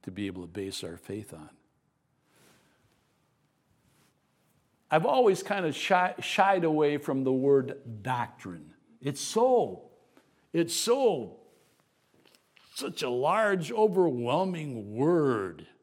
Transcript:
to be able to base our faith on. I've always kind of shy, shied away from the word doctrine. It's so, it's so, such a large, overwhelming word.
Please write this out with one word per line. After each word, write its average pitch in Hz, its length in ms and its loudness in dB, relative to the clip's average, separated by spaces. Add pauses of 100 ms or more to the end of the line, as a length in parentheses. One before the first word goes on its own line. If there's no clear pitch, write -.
to 98 80 -10
be 98 160 -6
able 92 160 -8
to 85 40 -14
base 95 380 -8
our 85 100 -10
faith 101 380 -12
on. 78 160 -18 (3500)
I've 160 160 2
always 233 380 4
kind 196 220 -4
of 143 100 -2
shy, 180 460 2
shied 190 420 2
away 151 320 2
from 139 300 -2
the 131 80 2
word 127 680 0
doctrine. 95 760 -8 (260)
It's 135 180 -6
so, 226 600 2 (720)
it's 170 200 0
so, 214 640 0 (1400)
such 147 280 -8
a 127 60 -2
large, 180 640 0
overwhelming 156 1200 0
word. 123 720 2 (160)